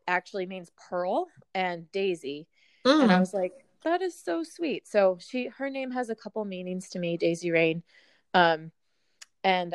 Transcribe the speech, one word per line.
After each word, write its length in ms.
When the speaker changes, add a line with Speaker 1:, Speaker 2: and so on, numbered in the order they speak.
Speaker 1:
actually 380
means 260
pearl 380
and 380
daisy. 540
And 260
I 60
Speaker 2:
Mm. 40
Speaker 1:
was 120
like, 200
"That 180
is 160
so 240
sweet." 440
So 340
she, 260
her 240
name 220
has 180
a 40
couple 300
meanings 460
to 80
me, 180
Daisy 340
Rain. 320
Um, 360
and 300